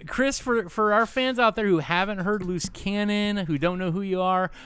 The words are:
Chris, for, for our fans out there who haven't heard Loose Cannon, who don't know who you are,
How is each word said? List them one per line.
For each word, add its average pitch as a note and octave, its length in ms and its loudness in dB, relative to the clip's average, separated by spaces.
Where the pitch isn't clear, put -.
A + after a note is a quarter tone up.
Chris, C4+ 320 0
for, A3+ 320 -2
for G#3+ 240 2
our A3+ 120 6
fans B3+ 320 -2
out A3+ 180 4
there G#3+ 100 0
who F3 140 4
haven't F#3 400 0
heard G3 240 -2
Loose F3+ 260 -4
Cannon, G#3 680 -2
who D#3+ 220 -2
don't F3+ 200 0
know F#3 120 -2
who F3+ 100 -2
you F#3 220 -2
are, F#3 280 2